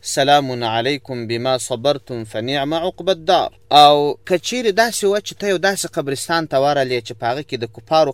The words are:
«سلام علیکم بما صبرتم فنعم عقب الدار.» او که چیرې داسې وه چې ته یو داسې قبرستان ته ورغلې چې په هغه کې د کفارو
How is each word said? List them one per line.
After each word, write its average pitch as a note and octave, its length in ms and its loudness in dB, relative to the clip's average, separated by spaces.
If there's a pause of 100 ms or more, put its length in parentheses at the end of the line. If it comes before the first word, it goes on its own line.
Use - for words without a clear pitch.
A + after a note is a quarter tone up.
«سلام C#3 600 2
علیکم A#2+ 640 -4
بما A#2+ 320 -2
صبرتم B2+ 640 -4
فنعم C3+ 500 -4
عقب E3+ 340 -6
الدار.» E3 420 0 (220)
او D3 540 6
که F3+ 120 2
چیرې A#3 420 -4
داسې A3+ 240 -2
وه G3+ 160 0
چې - 180 -12
ته G3+ 100 -6
یو F#3 100 0
داسې F#3 280 -2
قبرستان D#3 600 -4
ته D3+ 180 -2
ورغلې C3 420 0
چې - 140 -12
په A#2+ 100 -4
هغه C#3+ 120 -4
کې C#3 200 -10
د - 20 -6 (120)
کفارو D#3 380 2